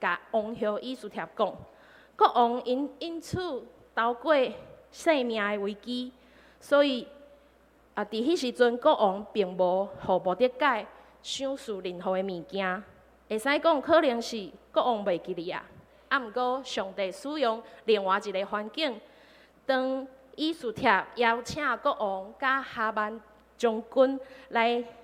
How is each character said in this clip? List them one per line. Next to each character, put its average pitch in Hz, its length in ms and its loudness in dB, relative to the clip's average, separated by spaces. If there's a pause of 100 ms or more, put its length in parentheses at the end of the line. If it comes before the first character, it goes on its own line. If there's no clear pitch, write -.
甲 180 200 0 (120)
王 220 240 -2
后 214 240 -2
以 254 140 -8
斯 214 140 -12
帖 185 180 -8 (100)
讲。 185 200 0 (600)
国 - 180 4
王 240 300 4
因， 269 340 -2
因 330 220 -8
此 311 440 -6 (300)
逃 233 180 0
过 302 220 2 (560)
性 294 340 2
命 226 160 -2
的 208 200 0
危 202 140 -2
机， 247 380 -8 (460)
所 285 240 4
以， 262 240 2 (880)
啊， 208 100 -4
伫 202 60 -8
迄 247 300 0
时 247 120 -2
阵， 240 260 4
国 302 180 6
王 202 360 2
并 185 240 0
无 185 320 2 (160)
互 185 140 2
末 180 160 0
底 247 140 4
改 254 360 0 (380)
赏 269 340 -6
赐 208 240 -10
任 180 220 -8
何 190 180 0
的 - 20 -2
物 180 200 -6
件。 190 400 -4 (460)
会 220 100 -2
使 277 200 2
讲， 302 220 4
可 311 200 6
能 240 200 2
是 214 300 -8 (220)
国 - 100 2
王 226 220 0
袂 180 140 0
记 185 160 -8
哩 170 160 -8
啊。 - 140 -8 (440)
啊， 277 100 0
毋 233 120 -6
过 247 340 -2
上 190 300 -6
帝 190 180 -4
使 - 160 -12 (100)
用 233 240 0 (220)
另 214 180 4
外 190 220 2
一 202 80 -6
个 190 140 -2
环 208 240 -6
境， 269 280 -4 (680)
当 262 400 0 (300)
以 311 160 -2
斯 247 200 -6
帖 196 320 2 (120)
邀 233 260 2
请 269 360 -4
国 285 160 0
王 196 440 -4
甲 269 240 0
哈 226 280 -4
曼 214 300 -4 (380)
将 226 240 0 (100)
军 269 280 4 (280)
来 240 340 2 (220)